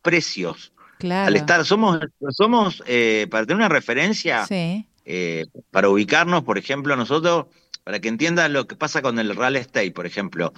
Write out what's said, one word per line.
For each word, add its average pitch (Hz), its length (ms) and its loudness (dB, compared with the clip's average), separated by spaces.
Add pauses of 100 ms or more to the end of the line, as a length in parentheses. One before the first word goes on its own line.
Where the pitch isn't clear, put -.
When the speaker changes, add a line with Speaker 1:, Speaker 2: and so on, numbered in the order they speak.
Speaker 1:
precios. 117 720 -2 (240)
Speaker 2:
Claro. 185 300 -2
Speaker 1:
Al 202 80 4
estar, 170 300 4
somos, 202 340 2 (320)
somos, 214 560 2
eh, 113 420 2
para 110 160 0
tener 151 120 0
una 220 120 2
referencia, 139 800 0
Speaker 2:
Sí. 185 400 -4 (180)
Speaker 1:
eh, 82 400 -4 (240)
para 98 200 2
ubicarnos, 151 540 2
por 113 140 -2
ejemplo, 139 380 -2
nosotros, 151 500 0 (380)
para 101 180 -6
que 113 80 -4
entiendas 160 420 0
lo 135 160 -2
que 107 80 -16
pasa 151 260 -4
con 123 160 0
el 107 160 -2
real 123 220 0
estate, 123 360 -2
por 87 140 -10
ejemplo, 87 520 -4